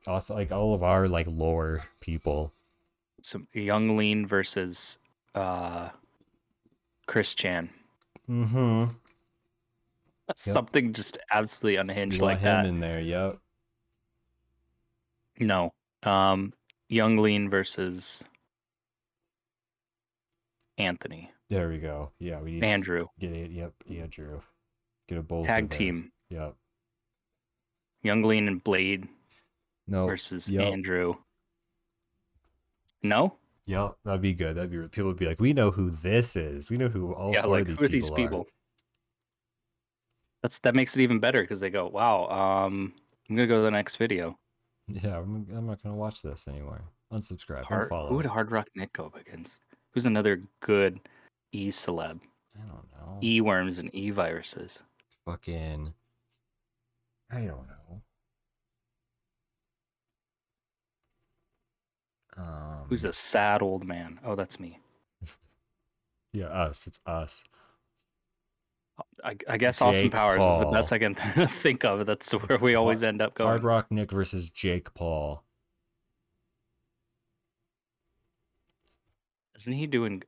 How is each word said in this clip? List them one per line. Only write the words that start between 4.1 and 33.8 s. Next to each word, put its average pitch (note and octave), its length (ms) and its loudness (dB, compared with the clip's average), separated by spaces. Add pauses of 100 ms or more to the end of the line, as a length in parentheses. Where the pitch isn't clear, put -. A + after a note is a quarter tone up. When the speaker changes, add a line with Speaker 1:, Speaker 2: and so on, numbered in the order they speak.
Speaker 2:
versus, F#2+ 720 -2 (360)
uh, F2 560 -4 (1160)
Chris - 280 0
Chan. F2 340 -2 (640)
Speaker 1:
Mm-hmm. A#2+ 540 2 (1400)
Yep. - 100 -8
Speaker 2:
Something C#3+ 560 2
just G#2+ 240 -6 (140)
absolutely G#2+ 440 2
unhinged F#2+ 400 -2
Speaker 1:
You F#2+ 60 0
want F#2+ 120 4
Speaker 2:
like F#2 60 -2
Speaker 1:
him G2 60 2 (160)
Speaker 2:
that. F#2 40 0
Speaker 1:
in F2 120 -2
there, E2 220 -4
yep. F2+ 380 -2 (2000)
Speaker 2:
No. F#2+ 360 2 (300)
Um, G2 480 4 (360)
Young A2 300 4
Lean G#2 320 4
versus F#2 720 -4 (2500)
Anthony. F2 520 -4 (180)
Speaker 1:
There F2+ 200 -2
we D#2+ 100 -6
go. D2+ 400 -8
Yeah, E2+ 220 -8
we D#2+ 120 -10
need E2+ 80 -6
to A2 60 0
s-, G#2+ 80 2
Speaker 2:
Andrew. F2 320 -2 (120)
Speaker 1:
get F2+ 140 -8
it. E2+ 180 -8
Yep, E2+ 220 -10 (180)
Andrew. D#2 500 -12 (680)
Get F2 100 -6
a E2 40 -4
both E2 240 -4
Speaker 2:
Tag A2 180 2
Speaker 1:
of - 60 -6
them. - 80 -4
Speaker 2:
team. E2+ 340 -4 (180)
Speaker 1:
Yep. D#2 240 -10 (1500)
Speaker 2:
Young G#2+ 200 2
Lean G#2+ 260 4
and F#2 140 -2
Blade F#2+ 460 0 (800)
Speaker 1:
No. F#2 200 0
Speaker 2:
versus F#2 440 -4
Speaker 1:
Yep. G2 220 2
Speaker 2:
Andrew. F#2 420 -2 (1900)
No? A2+ 340 2 (300)
Speaker 1:
Yep, G2 380 -2